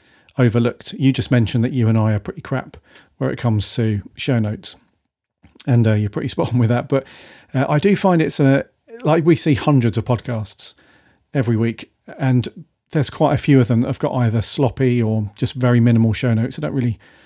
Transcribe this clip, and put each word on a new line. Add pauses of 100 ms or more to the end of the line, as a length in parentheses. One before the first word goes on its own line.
(400)
overlooked.
You
just
mentioned
that
you
and
I
are
pretty
crap (400)
where
it
comes
to (140)
show
notes. (920)
And,
uh,
you're
pretty
spot
on
with
that.
But, (480)
uh,
I
do
find
it's
a, (360)
like,
we
see
hundreds
of
podcasts (600)
every
week, (240)
and (240)
there's
quite
a
few
of
them
that
have
got
either
sloppy
or
just
very
minimal
show
notes
that
don't
really, (260)